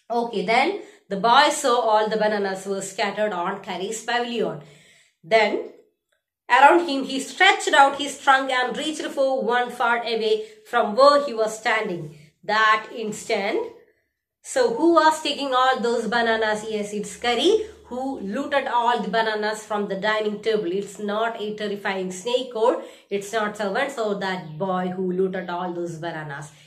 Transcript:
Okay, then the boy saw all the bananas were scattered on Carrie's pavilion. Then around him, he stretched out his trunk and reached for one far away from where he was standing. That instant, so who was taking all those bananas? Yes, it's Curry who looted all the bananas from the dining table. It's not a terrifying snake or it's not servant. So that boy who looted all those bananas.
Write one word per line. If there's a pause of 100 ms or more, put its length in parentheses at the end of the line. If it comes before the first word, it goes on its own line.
(100)
Okay,
then (260)
the
boy
saw
all
the
bananas
were
scattered
on
Carrie's
pavilion. (640)
Then (800)
around
him,
he
stretched
out
his
trunk
and
reached
for
one
far
away (200)
from
where
he
was
standing. (280)
That
instant, (720)
so
who
was
taking
all
those
bananas?
Yes,
it's
Curry (200)
who
looted
all
the
bananas
from
the
dining
table.
It's
not
a
terrifying
snake
or (280)
it's
not
servant.
So
that
boy
who
looted
all
those
bananas. (160)